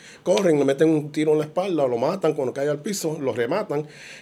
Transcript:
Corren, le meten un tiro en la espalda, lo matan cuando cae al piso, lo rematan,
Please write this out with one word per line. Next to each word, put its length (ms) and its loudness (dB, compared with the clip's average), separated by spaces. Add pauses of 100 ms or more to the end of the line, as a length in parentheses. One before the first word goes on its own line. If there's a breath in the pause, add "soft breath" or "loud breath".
(220 loud breath)
Corren, 380 4
le 40 2
meten 260 4
un 200 0
tiro 220 0
en 60 4
la 80 0
espalda, 420 0
lo 100 -2
matan 360 0
cuando 200 -4
cae 140 -2
al 120 -2
piso, 400 -6
lo 120 -2
rematan, 520 -2 (380 loud breath)